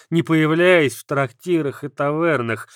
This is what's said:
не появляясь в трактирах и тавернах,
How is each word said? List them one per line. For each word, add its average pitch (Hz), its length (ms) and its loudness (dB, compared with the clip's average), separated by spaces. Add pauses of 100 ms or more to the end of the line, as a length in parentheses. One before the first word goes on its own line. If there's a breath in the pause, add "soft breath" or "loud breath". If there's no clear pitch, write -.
(100)
не 165 120 0
появляясь 160 760 2
в - 100 -20
трактирах 143 760 -4
и 143 60 -10
тавернах, 143 880 -2